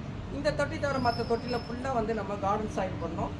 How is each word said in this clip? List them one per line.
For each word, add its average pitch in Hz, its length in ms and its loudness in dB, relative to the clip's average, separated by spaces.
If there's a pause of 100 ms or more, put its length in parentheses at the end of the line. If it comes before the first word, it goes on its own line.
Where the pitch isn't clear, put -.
(360)
இந்த 285 160 2
தொட்டி 294 280 0
தவிர 269 300 2
மத்த 226 40 2
தொட்டியில 233 460 0
ஃபுல்லா 247 340 -4
வந்து 226 200 2
நம்ம 202 200 -2
கார்டன் 202 420 0
சாயில் 180 280 0
பண்ணோம். 180 260 -2 (100)